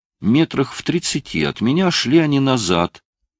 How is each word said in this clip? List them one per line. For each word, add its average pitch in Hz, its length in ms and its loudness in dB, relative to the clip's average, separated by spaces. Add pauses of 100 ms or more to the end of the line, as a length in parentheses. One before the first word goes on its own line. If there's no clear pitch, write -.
(200)
метрах 135 540 0
в - 80 -12
тридцати - 600 -4
от 71 200 -4
меня 170 280 0
шли 143 280 2
они 147 200 2
назад. 98 640 0 (380)